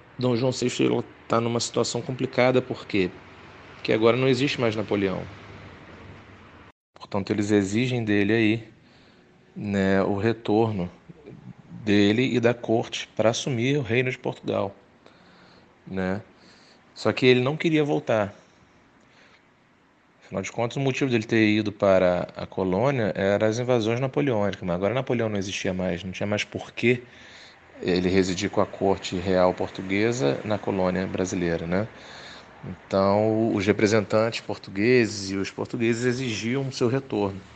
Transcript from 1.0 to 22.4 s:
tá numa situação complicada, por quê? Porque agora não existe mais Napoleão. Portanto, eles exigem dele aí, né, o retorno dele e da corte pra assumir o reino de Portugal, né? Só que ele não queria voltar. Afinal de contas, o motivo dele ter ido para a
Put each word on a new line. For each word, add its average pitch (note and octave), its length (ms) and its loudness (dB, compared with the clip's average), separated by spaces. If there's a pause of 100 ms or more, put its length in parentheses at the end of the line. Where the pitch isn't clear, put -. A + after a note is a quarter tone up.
tá A#2 140 2
numa A#2 180 0
situação A#2+ 420 -2
complicada, B2+ 600 2
por - 240 -10
quê? F#2 240 0 (640)
Porque - 160 -4
agora A2+ 240 6
não C3 120 2
existe C3+ 320 2
mais A2+ 160 0
Napoleão. G2 480 0 (1700)
Portanto, - 380 -6
eles G#2 200 0
exigem A2+ 520 2
dele G#2 300 2
aí, A2+ 340 2 (880)
né, G2 480 0
o G2 140 0
retorno G#2+ 720 0 (920)
dele G#2 520 4
e B2 40 2
da A#2 140 4
corte - 640 -4
pra A2 160 4
assumir C3 460 -2
o C#3+ 40 0
reino A#2+ 300 0
de - 60 -10
Portugal, G#2 580 -4 (1120)
né? F#2+ 360 -4 (720)
Só - 180 0
que - 140 0
ele B2 160 8
não C#3+ 160 0
queria D3+ 260 2
voltar. B2+ 520 0 (1900)
Afinal F#2+ 200 -6
de - 80 -8
contas, A#2 260 -4
o - 20 -4
motivo C3+ 300 0
dele A2+ 160 0
ter A2 240 4
ido G#2+ 220 2
para F#2 560 4 (100)
a F#2 80 -8